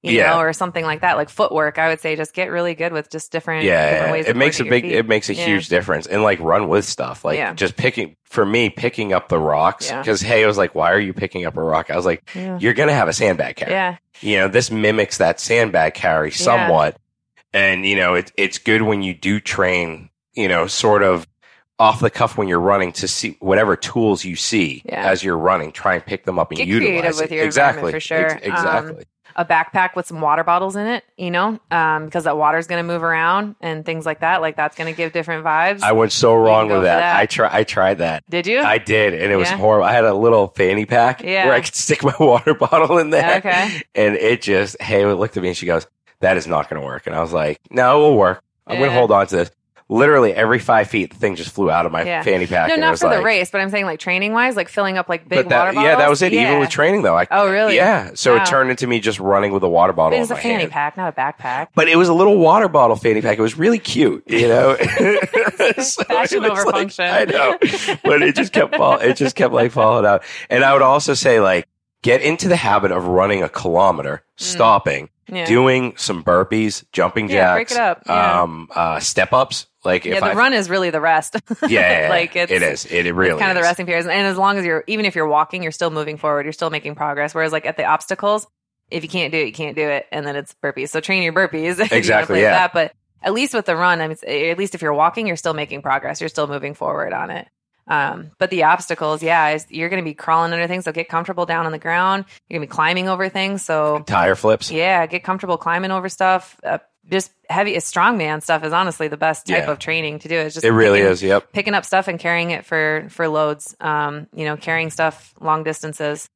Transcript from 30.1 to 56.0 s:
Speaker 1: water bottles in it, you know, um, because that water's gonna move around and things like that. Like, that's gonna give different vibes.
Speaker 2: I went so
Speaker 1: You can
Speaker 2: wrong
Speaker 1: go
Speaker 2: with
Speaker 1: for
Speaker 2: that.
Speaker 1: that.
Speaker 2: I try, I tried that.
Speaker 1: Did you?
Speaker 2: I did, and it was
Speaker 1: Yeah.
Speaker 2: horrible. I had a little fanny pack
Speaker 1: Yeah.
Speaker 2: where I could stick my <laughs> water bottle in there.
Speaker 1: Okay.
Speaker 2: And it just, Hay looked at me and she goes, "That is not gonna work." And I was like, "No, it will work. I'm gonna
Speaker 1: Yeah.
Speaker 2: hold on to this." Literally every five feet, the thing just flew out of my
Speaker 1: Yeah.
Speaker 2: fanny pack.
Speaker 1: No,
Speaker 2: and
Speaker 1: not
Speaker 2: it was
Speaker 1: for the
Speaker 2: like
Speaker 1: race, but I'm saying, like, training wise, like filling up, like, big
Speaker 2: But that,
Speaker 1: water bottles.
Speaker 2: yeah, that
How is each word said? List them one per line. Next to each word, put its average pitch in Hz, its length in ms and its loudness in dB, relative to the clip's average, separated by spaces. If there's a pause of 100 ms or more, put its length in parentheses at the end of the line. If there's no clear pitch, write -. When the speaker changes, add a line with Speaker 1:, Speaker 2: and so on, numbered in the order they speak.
Speaker 1:
water 156 240 0
bottles 185 320 0
in 208 100 -6
it, 240 180 -6 (120)
you 180 140 -8
know, 202 280 -2 (120)
um, 156 340 0
because 156 200 -6
that 151 120 0
water's 156 300 0
gonna 170 160 -4
move 170 200 -4
around 170 600 0
and 156 240 -8
things 160 180 -8
like 156 160 -6
that. 165 220 0
Like, 156 140 -4
that's 151 200 -4
gonna 165 160 -8
give 160 220 -6
different 160 280 -6
vibes. 170 400 0
Speaker 2:
I - 100 2
went 110 200 2
so 117 200 4
Speaker 1:
You 113 80 6
can 113 40 4
Speaker 2:
wrong 110 240 6
Speaker 1:
go 104 60 2
Speaker 2:
with 95 80 2
Speaker 1:
for 90 60 2
Speaker 2:
that. 85 120 4
Speaker 1:
that. - 160 2
Speaker 2:
I 104 100 4
try, 110 240 0
I 107 140 0
tried 95 340 0
that. 80 300 -4
Speaker 1:
Did 170 180 -4
you? 240 140 0
Speaker 2:
I 110 160 2
did, 104 380 2
and 92 180 0
it 98 40 2
was 90 140 0
Speaker 1:
Yeah. 190 60 -2
Speaker 2:
horrible. 104 300 4
I 107 60 2
had 117 120 4
a 107 80 4
little 107 360 4
fanny 101 360 0
pack 120 380 2
Speaker 1:
Yeah. 185 240 0
Speaker 2:
where 131 80 4
I 127 80 2
could - 120 -10
stick - 300 -4
my 139 120 2
<laughs> - 40 -4
water 139 320 4
bottle 156 460 2
in 156 100 0
there. 170 300 2
Speaker 1:
Okay. 185 420 -2 (140)
Speaker 2:
And 104 220 2
it 113 260 0
just, 101 400 -2
Hay 101 240 2
looked 101 320 -2
at 92 40 -4
me 90 60 -2
and 87 80 -4
she - 80 -10
goes, 82 220 -2 (340)
"That 92 160 4
is 78 100 -4
not 78 220 -2
gonna 76 160 -8
work." 67 220 -10
And 82 100 -6
I 78 60 -2
was 82 100 -4
like, 76 260 -2 (120)
"No, 127 260 4
it 147 40 6
will 151 180 6
work. 92 240 2 (240)
I'm - 120 -6
gonna 139 100 2
Speaker 1:
Yeah. 127 100 2
Speaker 2:
hold 113 140 4
on 98 160 4
to 92 80 -2
this." 85 140 0 (420)
Literally 127 400 4
every 113 280 2
five 110 260 2
feet, 98 240 -4
the - 60 -20
thing 101 180 -2
just 80 180 -10
flew 98 160 0
out 82 160 2
of 80 60 -2
my 80 140 -2
Speaker 1:
Yeah. 87 180 -4
Speaker 2:
fanny 90 240 0
pack. 85 220 0
Speaker 1:
No, 330 60 2
Speaker 2:
and 311 60 0
Speaker 1:
not 320 60 2
Speaker 2:
it - 60 4
was - 80 -4
Speaker 1:
for - 80 2
the - 80 4
Speaker 2:
like 180 80 -2
Speaker 1:
race, 202 260 0
but 196 100 -4
I'm 196 100 -2
saying, 202 160 -2
like, 160 120 -6
training 190 340 -4
wise, 240 220 0
like 185 140 -4
filling 196 280 -2
up, 180 120 -4
like, 165 200 -6
big 180 120 0
Speaker 2:
But 175 80 -2
that, 123 100 4
Speaker 1:
water 185 140 2
bottles. - 120 0
Speaker 2:
yeah, 156 120 6
that 147 120 6